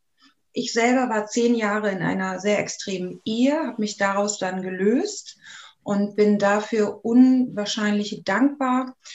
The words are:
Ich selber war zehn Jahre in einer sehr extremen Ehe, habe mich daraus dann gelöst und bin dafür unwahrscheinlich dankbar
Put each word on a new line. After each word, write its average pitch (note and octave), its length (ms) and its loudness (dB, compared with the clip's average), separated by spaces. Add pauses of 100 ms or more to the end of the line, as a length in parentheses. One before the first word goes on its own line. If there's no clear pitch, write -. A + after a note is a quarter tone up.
(520)
Ich B3 220 -6
selber B3 340 2
war G#3+ 200 -2
zehn A#3+ 280 2
Jahre G#3+ 340 -2
in F#3 120 -4
einer F#3 400 -4
sehr G3+ 180 0
extremen F3+ 640 -8
Ehe, A#3+ 300 2
habe D4+ 260 -4
mich G#3+ 160 -4
daraus G3+ 420 0
dann F#3 260 -4
gelöst G3+ 760 -2 (440)
und G3+ 360 -2
bin G#3 220 4
dafür G#3 680 0
unwahrscheinlich A3 1200 2
dankbar B3+ 720 0 (180)